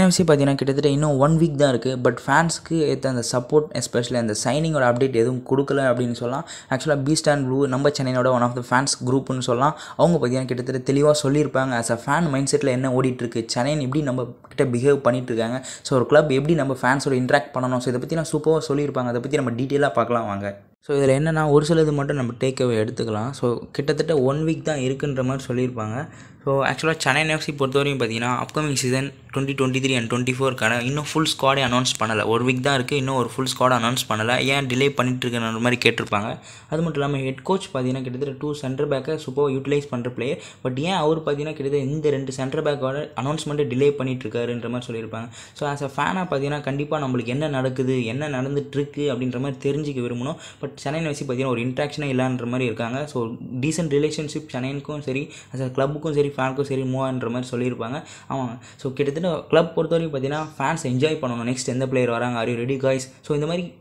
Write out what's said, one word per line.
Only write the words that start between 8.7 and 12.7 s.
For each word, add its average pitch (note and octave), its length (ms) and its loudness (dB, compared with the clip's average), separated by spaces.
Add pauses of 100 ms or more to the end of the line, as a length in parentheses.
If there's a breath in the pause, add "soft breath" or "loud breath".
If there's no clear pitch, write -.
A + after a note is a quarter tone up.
fans C3 220 2 (140)
குரூப்னு C3 400 0
சொல்லலாம். B2+ 260 4 (280 loud breath)
அவங்க E3 160 6
பார்த்தீங்கன்னா B2+ 340 0
கிட்டத்தட்ட C3 380 -4
தெளிவா C#3+ 240 6 (100)
சொல்லியிருப்பாங்க C3+ 600 2
as - 120 -4
a A2 100 -2
fan D#3+ 300 2
mindset-ல C#3 420 2